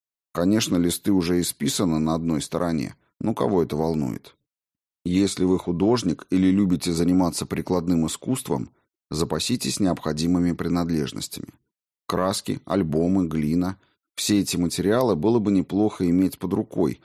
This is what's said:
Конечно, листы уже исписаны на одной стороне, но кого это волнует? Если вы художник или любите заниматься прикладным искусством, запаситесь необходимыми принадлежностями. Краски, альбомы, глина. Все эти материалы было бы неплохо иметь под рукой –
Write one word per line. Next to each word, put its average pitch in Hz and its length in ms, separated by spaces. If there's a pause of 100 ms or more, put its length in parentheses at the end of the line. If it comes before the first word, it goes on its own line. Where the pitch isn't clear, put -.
(340)
Конечно, 95 420
листы 87 360
уже 90 280
исписаны 85 600
на 80 160
одной 82 260
стороне, 82 540 (240)
но 113 140
кого 98 300
это 76 120
волнует? 76 600 (680)
Если 92 400
вы 92 120
художник 92 720
или 95 220
любите 90 400
заниматься 85 540
прикладным 82 640
искусством, 78 600 (400)
запаситесь 78 720
необходимыми 87 720
принадлежностями. 82 1000 (520)
Краски, 95 600
альбомы, 87 640
глина. 80 500 (380)
Все 104 260
эти - 160
материалы 95 580
было 110 240
бы 101 120
неплохо 98 580
иметь 90 280
под 90 160
рукой – 98 520